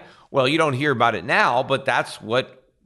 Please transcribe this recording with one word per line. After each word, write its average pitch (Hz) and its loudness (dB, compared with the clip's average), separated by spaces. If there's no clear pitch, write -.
Well, 131 2
you 156 2
don't 151 2
hear 143 0
about 117 2
it 85 -6
now, 143 2
but 135 -2
that's 131 -2
what 117 -4